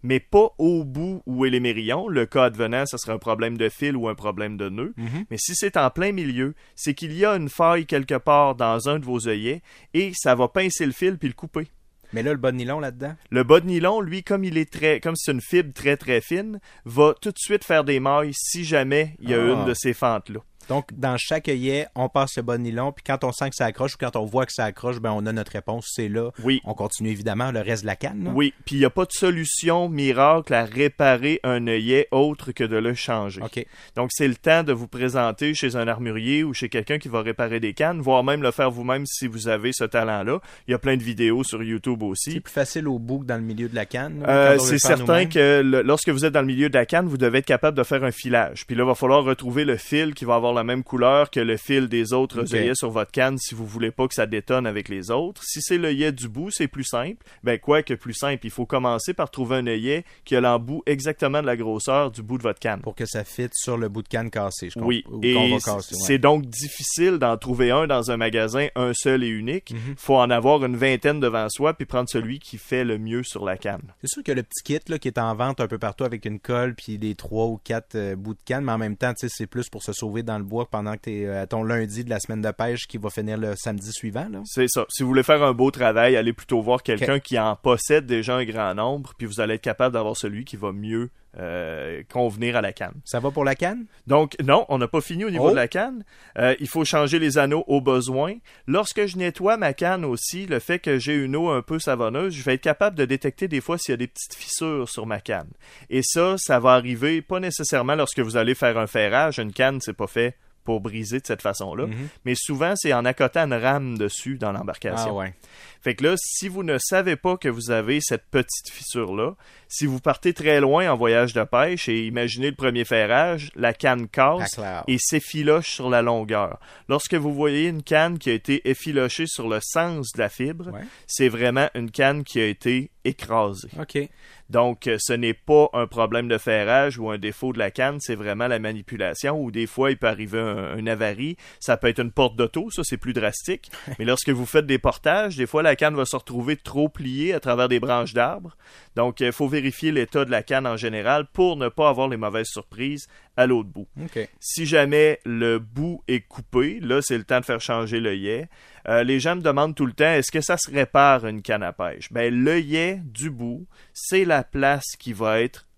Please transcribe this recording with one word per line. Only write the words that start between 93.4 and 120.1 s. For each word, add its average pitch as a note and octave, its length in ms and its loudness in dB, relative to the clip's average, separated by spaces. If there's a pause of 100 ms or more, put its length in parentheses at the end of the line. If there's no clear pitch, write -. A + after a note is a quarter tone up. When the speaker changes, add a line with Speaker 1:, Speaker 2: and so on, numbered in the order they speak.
Speaker 2:
la C3+ 120 2
canne ? G#3+ 300 -4 (220)
Speaker 1:
Donc, D3 360 2
non, C#3+ 260 6
on C#3 80 0
n'a B2 100 0
pas D#3 140 0
fini F3 240 -6
au A3 40 -2
niveau D#3+ 180 2
Speaker 2:
Oh. F#3 40 8
Speaker 1:
de A#3 40 6
la A#2+ 120 2
canne. A3+ 360 -4 (340)
Euh, B2+ 220 4
il C#3 80 -6
faut E3 180 -2
changer D3+ 340 2
les D3+ 180 2
anneaux D3 300 2
au C#3 140 4
besoin. C3 540 0 (320)
Lorsque G3+ 380 0
je F#3 120 -6
nettoie F#3 400 0
ma D#3+ 160 0
canne F3 320 -2
aussi, D#3 420 -4
le F3 120 0
fait F3 200 -2
que C#3+ 200 0
j'ai C#3 160 -2
une C3+ 200 -2
eau E3+ 140 0
un C3 120 0
peu D#3+ 180 -6
savonneuse, C#3 540 -2
je C3+ 100 -12
vais C3 120 2
être C3 60 -6
capable F3+ 360 0
de C#3 80 2
détecter C3+ 420 -2
des D3 140 -2
fois E3+ 160 -4
s'il - 140 -4
y - 20 0
a A#2+ 40 -2
des B2 100 -4
petites - 280 -14
fissures D3+ 540 -4
sur A2 160 -8
ma G#2+ 160 -6
canne. F2+ 280 -6 (400)
Et C3 140 0
ça, F3+ 340 2
ça C3 220 2
va A#2 140 8
arriver B2+ 480 2
pas F#3 180 -4
nécessairement D3 560 -2
lorsque C#3+ 240 -2
vous A2+ 180 0
allez A#2+ 180 2
faire A#2 220 2
un A2 100 0
ferrage. B2 520 2
Une G#2+ 140 -6
canne, C3+ 280 2
c'est G#2+ 120 -8
pas G2+ 140 -6
fait A#2+ 280 0 (300)
pour A2+ 160 0
briser A2 380 -6
de - 60 -10
cette G#2+ 160 -4
façon-là. G2 460 -4
Speaker 2:
Mhm. A2 80 -8 (300)
Speaker 1:
Mais B2+ 100 0
souvent, D3+ 400 -2
c'est D3+ 180 0
en A#2+ 120 2
accotant C3 400 2
une C3+ 80 -2
rame B2+ 440 0
dessus G#2 400 -4
dans G#2+ 140 -4
l'embarcation. G2+ 600 -4
Speaker 2:
Ah - 20 -4
ouais. F#2+ 200 -6 (480)
Speaker 1:
Fait B2 140 -2
que C3+ 80 -4
là, E3+ 140 4
si - 320 -6
vous F#3+ 140 -8
ne D3+ 140 0
savez F3+ 380 0
pas F3+ 220 -2
que - 100 -4
vous A#2 240 -4
avez A#2 300 0
cette - 280 -4
petite - 400 -2
fissure-là, A2+ 640 -4 (340)
si - 160 -4
vous C3 160 -2
partez E3+ 320 0